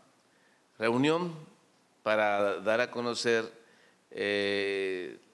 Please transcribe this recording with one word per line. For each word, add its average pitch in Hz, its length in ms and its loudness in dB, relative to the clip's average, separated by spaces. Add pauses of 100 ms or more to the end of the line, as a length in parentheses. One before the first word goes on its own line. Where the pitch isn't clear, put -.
(800)
reunión 147 540 2 (680)
para 104 580 2
dar 110 200 2
a 120 100 -2
conocer, 117 600 -2 (600)
eh, 98 1080 -2 (160)